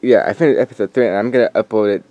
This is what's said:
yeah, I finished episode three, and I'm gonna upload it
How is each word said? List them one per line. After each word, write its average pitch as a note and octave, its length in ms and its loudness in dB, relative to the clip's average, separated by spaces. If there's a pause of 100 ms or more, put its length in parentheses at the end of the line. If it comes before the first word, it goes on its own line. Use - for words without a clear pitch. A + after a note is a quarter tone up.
yeah, B2+ 260 2
I - 60 -4
finished D3+ 280 0
episode G#2+ 320 -4
three, B2 160 0
and F#2 80 -2
I'm A2 160 -4
gonna B2 220 0
upload G#2 420 -2
it E2 140 -10